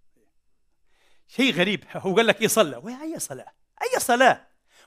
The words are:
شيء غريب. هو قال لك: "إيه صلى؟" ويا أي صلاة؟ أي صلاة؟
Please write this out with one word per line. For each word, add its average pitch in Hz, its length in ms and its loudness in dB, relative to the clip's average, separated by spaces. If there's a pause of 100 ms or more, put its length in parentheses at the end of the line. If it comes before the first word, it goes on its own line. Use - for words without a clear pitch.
(1300)
شيء 247 260 0
غريب. 180 380 -2
هو 175 240 -4
قال 226 100 4
لك: 208 140 0
"إيه 220 80 2
صلى؟" 160 280 0
ويا 233 260 -14
أي 320 160 -10
صلاة؟ - 340 -12 (300)
أي 494 180 -2
صلاة؟ 247 460 2 (400)